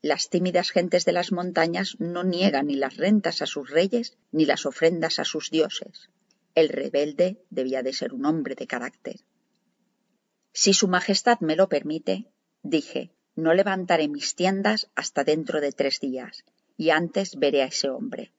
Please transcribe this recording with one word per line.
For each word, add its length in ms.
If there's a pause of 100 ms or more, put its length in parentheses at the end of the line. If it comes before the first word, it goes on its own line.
Las 280
tímidas 420
gentes 340
de 60
las 200
montañas 680
no 240
niegan 440
ni 80
las 220
rentas 440
a 40
sus 240
reyes 480 (140)
ni 140
las 200
ofrendas 540
a 60
sus 260
dioses. 580 (460)
El 140
rebelde 800
debía 340
de 100
ser 200
un 120
hombre 300
de 120
carácter. 520 (1300)
«Si 200
su 140
majestad 540
me 140
lo 120
permite», 600 (340)
dije, 500 (240)
«no 180
levantaré 540
mis 280
tiendas 580
hasta 300
dentro 380
de 100
tres 280
días, 460 (320)
y 140
antes 460
veré 260
a 40
ese 220
hombre. 500